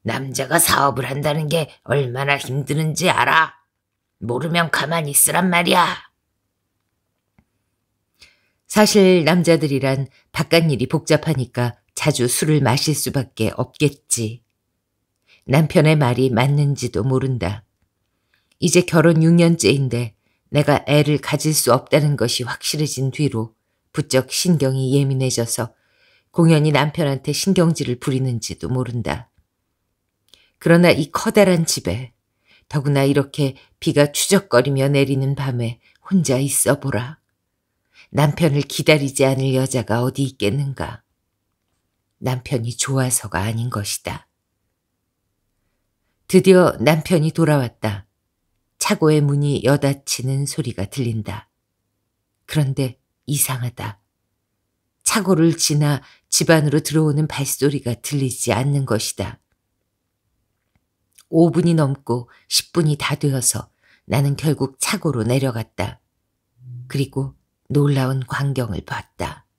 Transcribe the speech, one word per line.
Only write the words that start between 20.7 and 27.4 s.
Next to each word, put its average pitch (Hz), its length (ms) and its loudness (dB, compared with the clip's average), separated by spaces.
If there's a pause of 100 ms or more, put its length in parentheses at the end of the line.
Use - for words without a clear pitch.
애를 147 300 2
가질 147 340 -2
수 123 220 2
없다는 143 420 2
것이 117 260 -2
확실해진 135 680 -4
뒤로 113 440 -4 (380)
부쩍 131 400 -2
신경이 135 680 0
예민해져서 131 760 -2 (560)
공연히 156 420 4
남편한테 143 640 0
신경질을 165 680 0